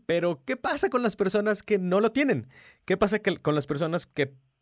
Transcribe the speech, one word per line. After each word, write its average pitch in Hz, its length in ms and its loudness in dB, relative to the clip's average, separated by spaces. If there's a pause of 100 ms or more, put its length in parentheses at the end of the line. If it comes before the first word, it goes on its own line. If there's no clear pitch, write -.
pero 170 400 0
¿qué 262 100 -4
pasa 254 320 -2
con 247 140 0
las 220 120 0
personas 208 480 0
que 208 160 0
no 185 220 2
lo 220 100 2
tienen? 233 380 0 (380)
¿Qué 190 100 0
pasa 208 220 2
que, 196 180 0
con - 180 0
las 147 120 -2
personas 160 400 -4
que 135 260 -4 (300)